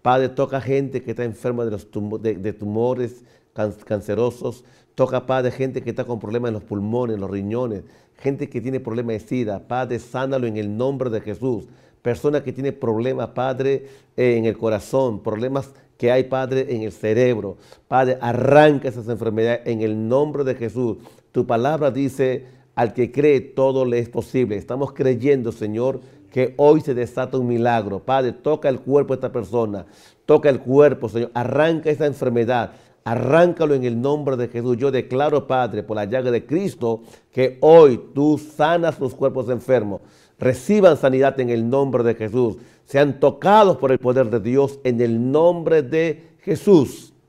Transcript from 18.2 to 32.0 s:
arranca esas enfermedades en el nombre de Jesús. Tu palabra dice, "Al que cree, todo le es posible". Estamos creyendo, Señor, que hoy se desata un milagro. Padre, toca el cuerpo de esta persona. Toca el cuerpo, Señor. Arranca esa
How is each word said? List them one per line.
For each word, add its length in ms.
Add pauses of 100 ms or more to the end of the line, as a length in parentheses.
arranca 680
esas 200
enfermedades 580
en 160
el 260
nombre 340
de 140
Jesús. 400 (340)
Tu 160
palabra 440
dice, 560 (280)
"Al 180
que 200
cree, 280
todo 440
le 160
es 80
posible". 480
Estamos 360
creyendo, 600
Señor, 480 (300)
que 260
hoy 240
se 120
desata 460
un 80
milagro. 540
Padre, 320
toca 360
el 120
cuerpo 340
de 40
esta 140
persona. 540 (400)
Toca 240
el 100
cuerpo, 480
Señor. 260
Arranca 540
esa 180